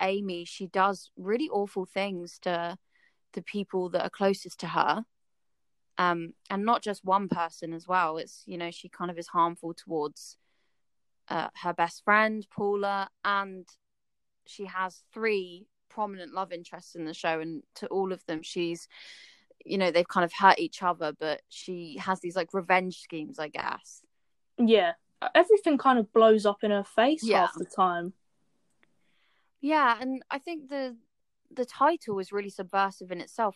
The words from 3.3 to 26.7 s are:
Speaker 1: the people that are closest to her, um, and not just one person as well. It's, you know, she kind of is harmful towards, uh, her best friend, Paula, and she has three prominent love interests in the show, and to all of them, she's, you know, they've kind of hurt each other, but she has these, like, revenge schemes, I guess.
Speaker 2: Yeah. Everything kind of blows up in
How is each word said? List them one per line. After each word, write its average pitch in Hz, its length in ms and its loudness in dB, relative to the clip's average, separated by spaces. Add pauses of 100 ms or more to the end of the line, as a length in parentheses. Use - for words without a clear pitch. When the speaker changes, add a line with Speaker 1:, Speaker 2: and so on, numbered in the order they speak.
Speaker 1:
the 185 100 -8
people 185 480 -4
that 170 120 0
are 180 80 -4
closest 196 500 -2
to 170 80 -8
her, 160 360 0 (920)
um, 170 340 0 (180)
and 202 140 -4
not 233 180 2
just 202 220 -6
one 190 240 2
person 170 440 -6
as 165 160 -12
well. 170 300 0
It's, - 280 -14
you 180 120 -10
know, 170 120 -6
she - 180 -16
kind 180 220 -8
of 170 80 -10
is 175 100 -12
harmful 170 460 -2
towards, - 640 -8 (920)
uh, 160 200 -4 (140)
her 196 100 -2
best - 320 -2
friend, 214 460 4
Paula, 202 580 -2 (160)
and 196 420 -2 (800)
she - 200 -12
has 185 360 -6 (120)
three 202 520 -2 (220)
prominent 196 440 -8
love 185 200 -4
interests 175 420 -14
in 170 100 -8
the 156 100 -8
show, 165 260 -2
and 160 220 -8 (140)
to 208 120 -10
all 190 240 -2
of 180 140 -10
them, 160 160 -6
she's, 170 440 -6 (800)
you 190 140 -2
know, 185 120 2
they've 170 180 2
kind 185 160 2
of 170 80 0
hurt 190 260 8
each - 240 -6
other, 170 360 0
but 156 300 -4
she 175 500 -12
has 190 220 -2
these, 175 160 -10
like, 170 160 -2
revenge 185 460 0
schemes, 156 400 -10
I 156 100 -6
guess. - 540 -8 (560)
Speaker 2:
Yeah. 214 340 6 (440)
Everything 349 420 6
kind 247 220 4
of 202 120 -2
blows 220 320 8
up 208 200 0
in 214 80 0